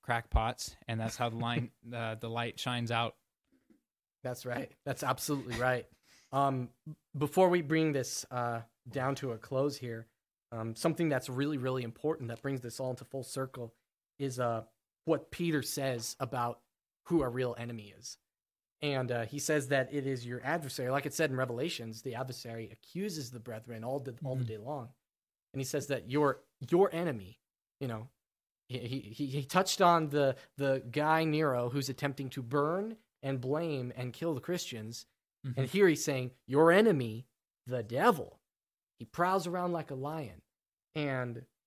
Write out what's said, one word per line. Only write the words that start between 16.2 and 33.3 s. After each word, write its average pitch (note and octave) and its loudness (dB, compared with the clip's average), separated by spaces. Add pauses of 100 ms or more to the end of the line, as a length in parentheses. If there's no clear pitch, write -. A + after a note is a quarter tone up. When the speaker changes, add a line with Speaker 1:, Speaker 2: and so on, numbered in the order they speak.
Speaker 2:
about A#2+ -2 (460)
who E3 4
our B2 0
real B2 -2
enemy A2 -10
is. - -14 (640)
And, C3 0
uh, A#2 0
he C#3+ -8
says C#3+ 0
that C3+ 2
it C#3 -2
is B2+ -2
your B2 -8
adversary. C#3 -2
Like C#3 0
it C3+ -6
said D#3 2
in C3 -2
Revelations, B2 -4
the B2+ -6
adversary A#2 -8
accuses D#3+ -8
the A#2+ -12
brethren A2+ -10
all C3+ -4
the, B2 -10 (100)
all C3 -2
the C3 -2
Speaker 1:
Mm-hmm. A2+ -4
Speaker 2:
day G#2+ -8
long. B2 -8 (640)
And C3+ -4
he C3 -4
says C3 -2
that B2 -4
your, C#3+ 4 (300)
your F#3 6
enemy, A#2+ -4 (420)
you C3+ -4
know, A2+ -8 (600)
he, B2+ -6
he, B2 -4
he, B2+ -6
he C3+ -2
touched F#3+ 2
on E3+ 8
the, C#3 6 (220)
the C3+ 2
guy D#3 4
Nero C#3+ 2
who's C3+ -2
attempting C3+ -4
to C3+ -8
burn D#3+ 0 (260)
and C3+ -2